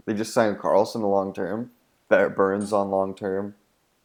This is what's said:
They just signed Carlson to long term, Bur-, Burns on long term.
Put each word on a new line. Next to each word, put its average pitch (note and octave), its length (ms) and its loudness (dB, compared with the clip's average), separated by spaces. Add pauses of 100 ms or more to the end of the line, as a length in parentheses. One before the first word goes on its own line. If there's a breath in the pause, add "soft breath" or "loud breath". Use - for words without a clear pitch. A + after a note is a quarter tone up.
They A2 60 -2
just G#2+ 220 -6
signed G#2+ 240 2
Carlson G#2 420 0
to G#2 60 -2
long G2 260 0
term, G#2 380 -6 (380)
Bur-, F#2+ 200 6
Burns G2+ 420 0
on G2 200 0
long F#2+ 240 -2
term. G2+ 400 -6 (500)